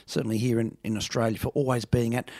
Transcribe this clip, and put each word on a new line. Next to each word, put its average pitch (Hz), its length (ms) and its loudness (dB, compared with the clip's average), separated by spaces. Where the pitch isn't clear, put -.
certainly - 320 -2
here 117 220 2
in, - 220 -2
in 110 140 -2
Australia, 113 400 0
for - 120 -2
always 127 360 0
being 120 300 2
at 123 260 -4